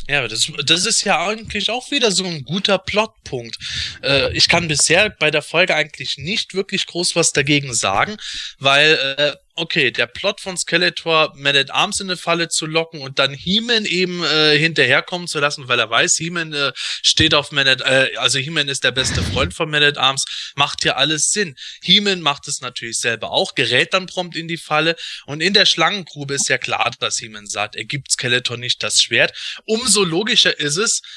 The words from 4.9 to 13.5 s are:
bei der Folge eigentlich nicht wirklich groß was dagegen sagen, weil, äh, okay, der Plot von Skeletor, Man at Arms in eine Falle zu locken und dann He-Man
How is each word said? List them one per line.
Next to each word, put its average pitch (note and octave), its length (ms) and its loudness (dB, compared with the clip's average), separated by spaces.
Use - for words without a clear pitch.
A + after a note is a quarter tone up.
bei D3+ 200 0
der D3+ 120 0
Folge F3 320 2
eigentlich D3+ 440 -4
nicht F3 360 -6
wirklich F#3+ 320 -4
groß F3 300 -2
was E3 160 2
dagegen C#3 400 2
sagen, A2 440 0
weil, C#3 580 4
äh, C#3+ 160 2
okay, D#3+ 360 0
der A#2+ 160 -2
Plot - 340 -6
von F#3 160 -10
Skeletor, E3 800 0
Man C#3 180 0
at C#3 160 2
Arms F3+ 300 -2
in F#3+ 80 -8
eine F#3 80 -4
Falle E3+ 320 -2
zu - 160 -2
locken D#3+ 380 -4
und C3+ 160 -6
dann C#3 160 2
He-Man A3 500 0